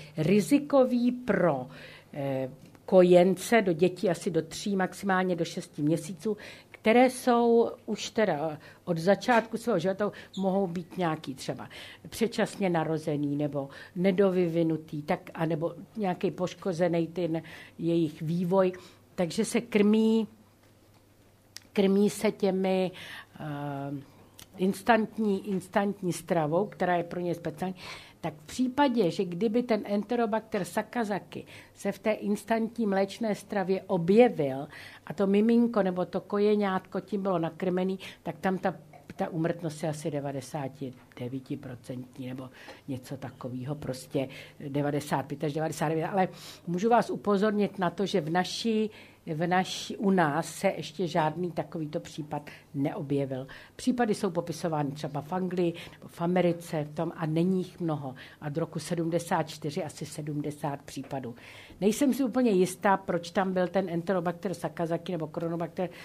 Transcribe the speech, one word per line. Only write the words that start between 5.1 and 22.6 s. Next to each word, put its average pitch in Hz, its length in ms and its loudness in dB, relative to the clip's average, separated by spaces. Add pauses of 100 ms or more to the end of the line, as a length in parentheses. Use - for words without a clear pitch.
do 165 80 -2
šesti - 380 -8
měsíců, 170 540 0 (340)
které 247 400 6
jsou 233 600 4 (160)
už - 240 -6
teda 156 480 0 (260)
od 175 140 -2
začátku 214 580 2
svého 214 220 0
života, 190 340 -2 (260)
mohou 190 280 2
být 175 320 -8
nějaký 156 360 -2
třeba 127 340 -8 (400)
předčasně 202 640 0
narozený 151 640 0
nebo 143 320 -2 (280)
nedovyvinutý, 175 1080 2
tak, - 320 -4
anebo 165 400 -2 (220)
nějaký 185 340 0
poškozený 170 760 0
ten 165 360 -2 (360)
jejich 165 440 0
vývoj. 180 500 2 (420)
Takže 180 300 0
se 220 160 0
krmí, 220 680 4 (1400)
krmí 196 380 4
se 208 220 0
těmi, 190 580 2 (500)